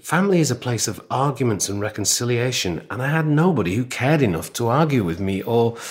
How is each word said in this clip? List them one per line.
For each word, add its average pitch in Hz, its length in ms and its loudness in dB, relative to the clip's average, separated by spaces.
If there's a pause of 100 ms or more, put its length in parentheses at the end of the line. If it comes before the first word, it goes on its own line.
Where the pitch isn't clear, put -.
family 180 400 2
is 147 100 2
a 123 40 0
place 120 340 -4
of 98 100 -6 (120)
arguments 127 580 0
and 101 100 -4
reconciliation. 123 1120 -2
And 123 120 -6
I 135 60 -2
had 160 180 0
nobody 147 480 2
who 127 100 0
cared 139 380 0
enough 82 320 0
to 117 140 -2
argue 135 360 2
with 82 160 -2
me 95 220 -2
or 117 340 2 (140)